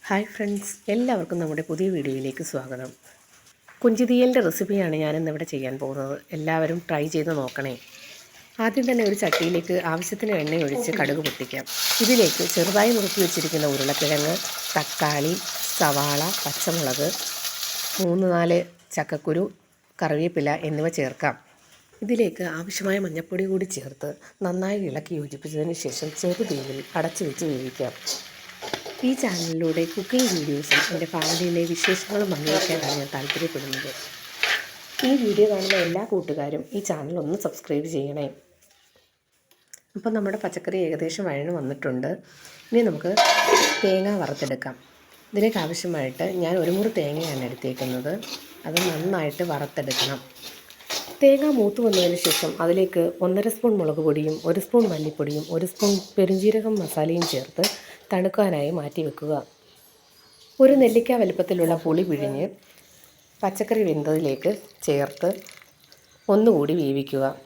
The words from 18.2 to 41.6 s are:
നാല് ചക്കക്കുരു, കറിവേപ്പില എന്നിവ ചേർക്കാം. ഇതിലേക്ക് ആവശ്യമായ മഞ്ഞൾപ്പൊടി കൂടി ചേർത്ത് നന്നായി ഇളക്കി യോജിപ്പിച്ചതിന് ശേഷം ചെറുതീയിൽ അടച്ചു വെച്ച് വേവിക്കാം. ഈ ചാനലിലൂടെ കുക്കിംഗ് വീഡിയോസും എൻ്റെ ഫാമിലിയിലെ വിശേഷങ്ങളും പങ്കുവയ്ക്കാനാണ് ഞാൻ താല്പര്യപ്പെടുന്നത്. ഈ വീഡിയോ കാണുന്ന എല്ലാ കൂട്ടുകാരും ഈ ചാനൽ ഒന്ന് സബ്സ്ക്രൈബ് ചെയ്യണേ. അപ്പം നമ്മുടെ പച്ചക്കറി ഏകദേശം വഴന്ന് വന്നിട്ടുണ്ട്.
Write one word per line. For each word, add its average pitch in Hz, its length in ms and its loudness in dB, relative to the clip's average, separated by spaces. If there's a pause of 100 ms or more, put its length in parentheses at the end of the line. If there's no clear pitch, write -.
നാല് 170 240 4 (380)
ചക്കക്കുരു, 165 480 -2 (580)
കറിവേപ്പില 151 540 0 (140)
എന്നിവ 156 180 0 (100)
ചേർക്കാം. 135 380 -2 (680)
ഇതിലേക്ക് 214 380 0 (140)
ആവശ്യമായ 190 480 -2
മഞ്ഞൾപ്പൊടി 170 460 -4
കൂടി 190 240 -2
ചേർത്ത് 135 340 -10 (360)
നന്നായി 190 440 -2
ഇളക്കി 151 300 -8
യോജിപ്പിച്ചതിന് 151 640 -6
ശേഷം 151 260 -6 (100)
ചെറുതീയിൽ 156 580 -2 (200)
അടച്ചു 165 300 -2
വെച്ച് 151 240 -6
വേവിക്കാം. 127 420 -6 (1120)
ഈ - 20 4 (120)
ചാനലിലൂടെ 165 600 0 (120)
കുക്കിംഗ് 247 400 2
വീഡിയോസും 151 480 0 (120)
എൻ്റെ 160 200 -4
ഫാമിലിയിലെ 170 480 0 (100)
വിശേഷങ്ങളും 190 600 0
പങ്കുവയ്ക്കാനാണ് 151 680 0
ഞാൻ 139 160 -6
താല്പര്യപ്പെടുന്നത്. 139 760 -6 (1160)
ഈ - 20 4 (140)
വീഡിയോ 208 280 6
കാണുന്ന 190 340 -2
എല്ലാ 180 260 -2
കൂട്ടുകാരും 151 500 -4 (160)
ഈ 202 120 -4
ചാനൽ 156 340 -6
ഒന്ന് 160 220 -4
സബ്സ്ക്രൈബ് 151 500 -4
ചെയ്യണേ. 143 300 -4 (1700)
അപ്പം 220 200 -4
നമ്മുടെ 208 260 -2
പച്ചക്കറി 185 420 -4
ഏകദേശം 160 440 -2
വഴന്ന് 147 300 -4
വന്നിട്ടുണ്ട്. 135 500 -4 (600)